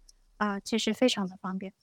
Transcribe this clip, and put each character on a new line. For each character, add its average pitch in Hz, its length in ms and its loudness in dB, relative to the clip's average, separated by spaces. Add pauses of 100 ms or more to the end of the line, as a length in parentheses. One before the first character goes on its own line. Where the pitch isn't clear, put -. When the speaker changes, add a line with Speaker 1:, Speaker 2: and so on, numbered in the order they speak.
(380)
Speaker 1:
嗯。 208 140 2
Speaker 2:
啊， 196 100 -4
其 - 160 0
实 214 160 2
非 254 140 6
常 208 220 0
的 185 80 -14
方 190 200 -6
便， 190 140 -8 (120)